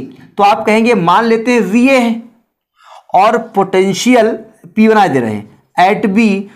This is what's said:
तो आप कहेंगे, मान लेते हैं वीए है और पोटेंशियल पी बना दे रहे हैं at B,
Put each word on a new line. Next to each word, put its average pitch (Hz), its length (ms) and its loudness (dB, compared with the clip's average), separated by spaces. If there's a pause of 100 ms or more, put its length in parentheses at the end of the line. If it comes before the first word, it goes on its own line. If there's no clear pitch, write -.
(360)
तो 202 60 0
आप 214 240 0
कहेंगे, 226 280 0
मान 185 300 0
लेते 226 280 -2
हैं 240 80 0
वीए 240 380 0
है 233 240 -2 (920)
और 220 240 2 (160)
पोटेंशियल 196 840 0 (400)
पी 220 120 4
बना 220 180 4
दे 135 140 -2
रहे 110 140 -6
हैं 175 580 -4
at 208 180 -2
B, 202 320 0 (140)